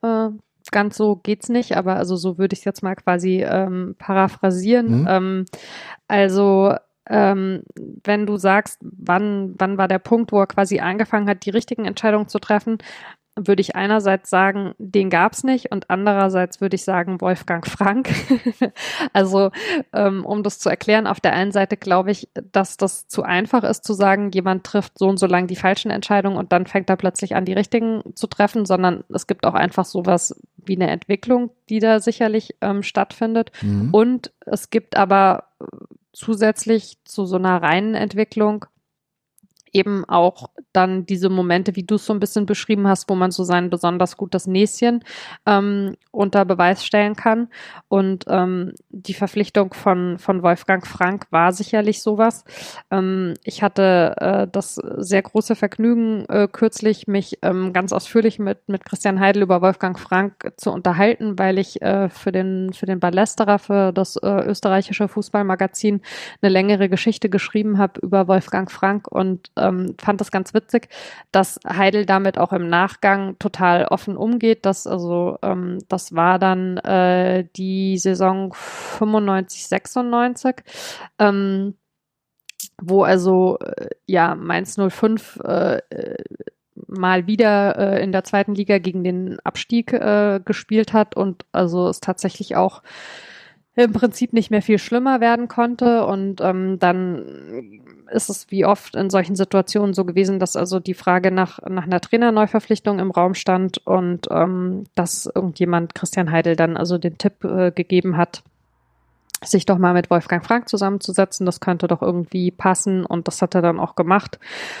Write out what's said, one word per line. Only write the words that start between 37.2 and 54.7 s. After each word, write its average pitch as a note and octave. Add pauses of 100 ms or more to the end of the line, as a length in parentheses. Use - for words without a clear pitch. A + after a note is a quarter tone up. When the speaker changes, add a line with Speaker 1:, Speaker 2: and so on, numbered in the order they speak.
Speaker 1:
so F#3
einer F#3
reinen F#3+
Entwicklung G#3+ (1040)
eben G3
auch F3 (200)
dann F#3
diese F#3
Momente, F3+
wie F#3+
du G#3+
es G3+
so G#3+
ein G3+
bisschen G#3
beschrieben G3+
hast, F#3+
wo G3
man F#3
so F#3
sein F3
besonders F3
gutes F#3
Näschen, G#3+ (420)
ähm, G3+ (160)
unter G3+
Beweis F3+
stellen G#3
kann. A#3 (400)
Und, F#3+
ähm, F#3 (160)
die F#3+
Verpflichtung G3+
von, F3+
von F#3
Wolfgang F3+
Frank F#3+
war E3+
sicherlich G#3
sowas. A3 (440)
Ähm, F#3+ (100)
ich -
hatte, F#3+
äh, G3
das -